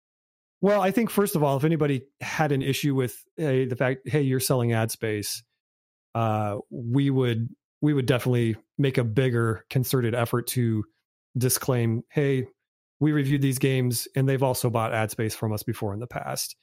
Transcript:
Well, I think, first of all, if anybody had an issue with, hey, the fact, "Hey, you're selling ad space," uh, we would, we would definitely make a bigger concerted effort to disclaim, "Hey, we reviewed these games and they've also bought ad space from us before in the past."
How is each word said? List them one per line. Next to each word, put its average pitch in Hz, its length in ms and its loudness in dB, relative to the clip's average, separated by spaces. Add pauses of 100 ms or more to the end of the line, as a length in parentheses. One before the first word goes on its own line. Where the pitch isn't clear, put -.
(600)
Well, 202 200 4
I 190 100 2
think, 226 180 0
first 202 260 0
of 147 80 4
all, 139 140 2
if 127 60 0
anybody 147 400 2 (180)
had 156 300 0
an 135 100 2
issue 139 340 0
with, 127 220 -2 (200)
hey, 135 280 0
the 127 100 -4
fact, 135 320 -2
"Hey, 147 140 2
you're 131 180 2
selling 120 340 2
ad 113 180 0
space," 107 500 -6 (720)
uh, 107 440 0 (120)
we 131 400 0
would, 120 400 0 (320)
we 151 120 2
would 135 120 0
definitely 120 500 2 (220)
make 139 220 2
a 123 40 2
bigger 117 680 0
concerted 123 420 0
effort 120 360 0
to 113 340 0 (540)
disclaim, 120 760 0
"Hey, 139 340 0 (540)
we 151 140 4
reviewed 139 280 2
these 135 160 0
games 131 580 0
and 135 140 2
they've 135 140 2
also 127 260 0
bought 113 240 0
ad 110 160 0
space 110 240 -4
from 110 200 -4
us 107 100 -6
before 107 300 -6
in 104 60 -8
the 120 80 -10
past." - 560 -8